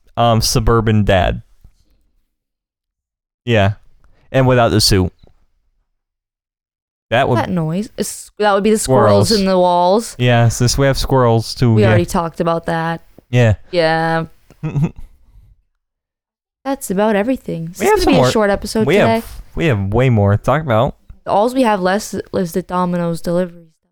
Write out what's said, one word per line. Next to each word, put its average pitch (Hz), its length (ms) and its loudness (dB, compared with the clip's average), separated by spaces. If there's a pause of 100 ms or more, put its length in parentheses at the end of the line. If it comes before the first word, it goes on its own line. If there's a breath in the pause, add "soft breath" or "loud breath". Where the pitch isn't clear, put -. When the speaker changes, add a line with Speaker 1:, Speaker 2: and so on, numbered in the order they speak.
(180)
Speaker 1:
um, 117 240 2
suburban 113 640 0
dad. 92 360 0 (2000)
Yeah. 107 280 2 (580)
And 131 160 2
without 120 220 4
the 101 120 2
suit. 95 320 0 (2000)
That 120 180 2
would 120 80 0
Speaker 2:
That - 120 -2
noise. 175 480 -4
It's, - 420 -10
that 208 140 2
would 196 100 0
be 214 80 2
the 220 80 2
squirrels 107 480 2
Speaker 1:
Squirrels. - 140 0
Speaker 2:
in 190 60 0
the 190 120 2
walls. 180 580 0
Speaker 1:
Yeah, 120 320 2
since 117 280 0
we 139 100 2
have 135 100 0
squirrels 120 560 0
too, 120 220 0
Speaker 2:
We 107 80 4
Speaker 1:
yeah. 107 60 4
Speaker 2:
already 135 160 2
talked 170 340 -6
about 165 260 -4
that. 165 360 -6 (280)
Speaker 1:
Yeah. 120 260 2 (160)
Speaker 2:
Yeah. 165 540 0 (380)
Speaker 1:
<laughs> 156 280 -2 (1700)
Speaker 2:
That's - 260 -6
about 208 260 0
everything. 185 560 -4
Is - 80 -16
Speaker 1:
We - 60 -2
Speaker 2:
this 381 40 2
Speaker 1:
have - 20 -
Speaker 2:
gonna 403 120 2
Speaker 1:
some 311 100 2
Speaker 2:
be 175 40 4
Speaker 1:
more. 127 100 4
Speaker 2:
a - 40 2
short 208 180 2
episode 208 380 -2
Speaker 1:
We 156 80 2
Speaker 2:
today? 226 200 2
Speaker 1:
have, - 260 -8 (120)
we 165 140 -4
have 101 260 -2
way 127 160 2
more 101 260 4
to 110 60 -2
talk 143 220 -2
about. 123 320 0 (320)
Speaker 2:
Alls 220 260 0
we 262 80 0
have 214 200 0
less 190 320 -2 (200)
is 180 200 -4
the 190 100 -4
Domino's 175 580 -4
delivery. 175 460 -6 (240)